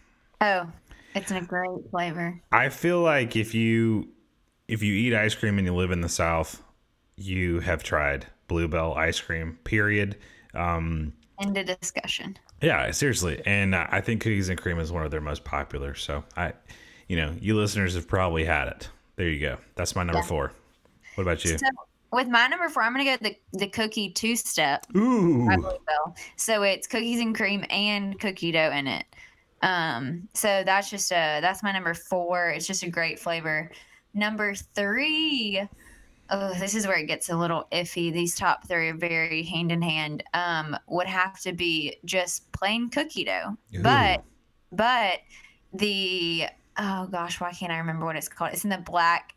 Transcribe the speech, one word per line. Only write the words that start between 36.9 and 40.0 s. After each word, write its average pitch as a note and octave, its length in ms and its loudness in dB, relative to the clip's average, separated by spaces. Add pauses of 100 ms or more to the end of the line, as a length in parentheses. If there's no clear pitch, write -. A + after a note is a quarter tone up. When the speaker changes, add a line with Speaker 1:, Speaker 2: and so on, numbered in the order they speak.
Speaker 1:
it D#3 80 -2
gets D#3+ 240 -4
a E3+ 60 0
little E3 360 0
iffy. E3+ 400 -2
These F3 240 0
top - 320 0
three E3 220 0
are D#3+ 60 -4
very E3 460 0
hand E3+ 300 -2
in E3+ 100 2
hand. D#3 400 -2 (120)